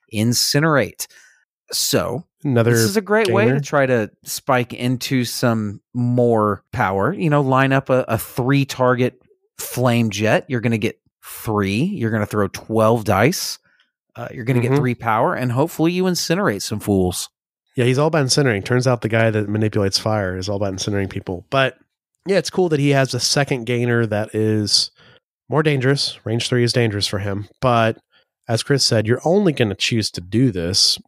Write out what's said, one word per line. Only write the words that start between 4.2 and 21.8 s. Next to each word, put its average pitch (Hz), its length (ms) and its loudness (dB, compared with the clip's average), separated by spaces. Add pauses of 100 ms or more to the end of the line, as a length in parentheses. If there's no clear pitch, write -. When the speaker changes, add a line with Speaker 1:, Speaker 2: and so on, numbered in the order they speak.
Speaker 1:
spike 123 500 -2
into 123 500 -2
some 110 560 -2 (140)
more 120 680 2 (100)
power. 101 400 0
You 190 180 -2
know, 147 100 4
line 135 320 2
up 135 180 0
a, 127 180 0
a 113 100 -2
three 139 460 0
target 123 580 0 (360)
Flame 120 520 0
Jet. 107 380 0
You're 127 120 -4
gonna 117 180 0
get 104 220 -6 (240)
three. 104 600 -2
You're 170 260 -4
gonna 107 160 -2
throw 101 220 -2
twelve 110 560 0
dice. 107 540 0 (560)
Uh, 120 180 -14
you're 120 120 -10
gonna 127 160 2
Speaker 2:
Mm-hmm. 123 140 0
Speaker 1:
get 143 40 2
three 127 160 0
power, 117 400 0
and 127 180 -4
hopefully 160 400 0
you 180 120 -2
incinerate 170 580 -2
some 107 180 -6
fools. 92 500 0 (460)
Speaker 2:
Yeah, 120 100 2
he's 127 120 2
all 151 100 2
about 156 180 0
incinerating. 120 380 2
Turns 123 220 2
out 123 140 2
the 113 80 -2
guy 113 220 2
that 107 180 0
manipulates 107 500 0
fire 101 380 -2
is 92 120 -6
all 101 80 -2
about 98 180 -2
incinerating 98 360 -2
people. 92 400 -10
But 135 280 0 (480)